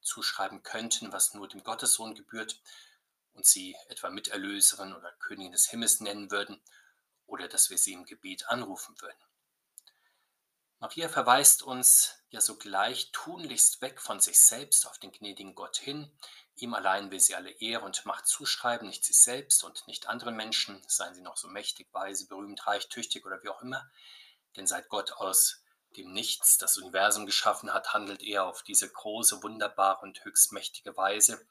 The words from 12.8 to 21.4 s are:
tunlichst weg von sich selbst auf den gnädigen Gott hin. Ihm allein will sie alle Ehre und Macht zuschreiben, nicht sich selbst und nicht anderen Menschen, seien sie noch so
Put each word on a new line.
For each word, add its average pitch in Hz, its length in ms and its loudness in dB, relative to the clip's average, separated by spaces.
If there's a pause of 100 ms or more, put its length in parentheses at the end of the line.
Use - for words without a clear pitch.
tunlichst 160 720 2
weg 127 180 -8
von - 220 -2
sich - 200 8
selbst - 460 6
auf - 100 -16
den 98 140 -16
gnädigen 98 420 -12
Gott - 240 -8
hin. 147 320 -8 (460)
Ihm 117 180 -8
allein 98 380 -2
will 95 80 -10
sie - 160 4
alle 90 160 -10
Ehre 113 320 -6
und - 220 -8
Macht - 220 -4
zuschreiben, 120 600 -2
nicht - 160 -6
sich - 180 6
selbst 127 420 4
und - 240 -14
nicht - 200 -12
anderen 117 300 -6
Menschen, 107 500 -4
seien 87 280 -4
sie 92 60 -20
noch 90 160 -16
so 92 120 -10